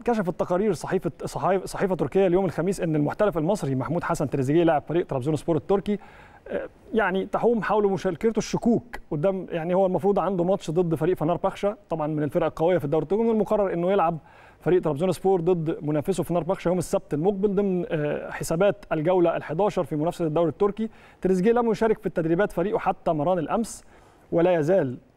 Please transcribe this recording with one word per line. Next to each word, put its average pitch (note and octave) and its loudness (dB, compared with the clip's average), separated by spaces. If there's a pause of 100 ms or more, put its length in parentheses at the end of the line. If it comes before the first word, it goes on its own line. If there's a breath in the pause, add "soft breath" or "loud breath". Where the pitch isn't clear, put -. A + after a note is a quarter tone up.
كشفت A3 0
تقارير F#3+ 0
صحيفة، E3+ -4 (140)
صحيف-، F3+ -2
صحيفة F#3+ -4
تركية F#3+ 2
اليوم F3+ 4
الخميس F3 -2
إن D#3+ 0
المحترف D#3+ 0
المصري D#3+ -2
محمود C3 -2
حسن D#3 -2
تريزيجيه C#3+ 2
لاعب D#3 2
فريق E3 0
طرابزون C#3 -2
سبور D#3+ -2
التركي، G3 0 (500 loud breath)
آه، - -6 (260)
يعني F#3+ 0
تحوم G#3 0
حول G3+ 2
مشاركته G3 -2
الشكوك - 0 (140)
قدام، F3+ -2
يعني E3+ -2
هو F#3+ 4
المفروض F#3 2
عنده F3 0
ماتش F#3+ 0
ضد E3 2
فريق E3+ 0
فنربخشة، F#3+ -2 (140)
طبعًا D#3+ -2
من D3+ -2
الفرق D#3+ 0
القوية E3 2
في D#3 -2
الدوري D3+ 0
التركي، F#3+ 0
من A3+ 2
المقرر G#3 2
إنه F3 0
يلعب E3+ 2 (420 loud breath)
فريق E3+ 4
طرابزون E3+ 0
سبور F#3+ 2
ضد E3 0
منافسه D3+ -2
فنربخشة E3+ -2
يوم F3+ 2
السبت - -4
المقبل F#3+ 0
ضمن، F#3 0
آه، D3 -4
حسابات E3 0
الجولة E3+ 2
الحداشر F3 -2
في D#3 -6
منافسة E3 -2
الدوري D#3+ 2
التركي. G3+ -2 (320 loud breath)
تريزيجيه F#3 4
لم A#3 2
يشارك A3 0
في - -12
التدريبات E3+ 0
فريقه F#3 -2
حتى F#3+ -2
مران D#3+ 0
الأمس، F3 -4 (480 soft breath)
ولا E3+ 4
يزال D#3 2 (180)